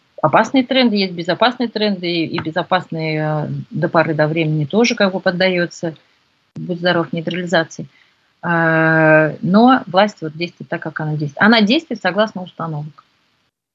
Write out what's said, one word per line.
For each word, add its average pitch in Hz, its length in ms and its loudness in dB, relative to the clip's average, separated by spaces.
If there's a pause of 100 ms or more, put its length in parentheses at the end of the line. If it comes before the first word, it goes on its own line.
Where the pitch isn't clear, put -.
(220)
опасные 220 440 2
тренды, 247 320 2
есть 190 160 -2
безопасные 202 560 -2
тренды, 208 420 -2
и, 170 140 -2
и - 140 -6
безопасные, 156 1080 -4
э, - 20 -8 (220)
до 160 160 -2
поры 160 260 0
до 151 140 2
времени 156 380 0
тоже 233 300 0
как 196 180 0
бы 185 80 -6
поддается, 180 760 -2 (600)
будь 165 220 -8
здоров, 170 340 0
нейтрализации. 165 760 -4 (540)
А, 160 1000 4
но 240 460 4
власть 196 340 2
вот 156 140 -8
действует 170 320 -10
так, 165 140 -6
как - 180 -10
она 156 160 -4
действует. 147 260 -6
Она 220 200 6
действует 247 400 0
согласно 190 420 -2
установок. 156 600 -10 (680)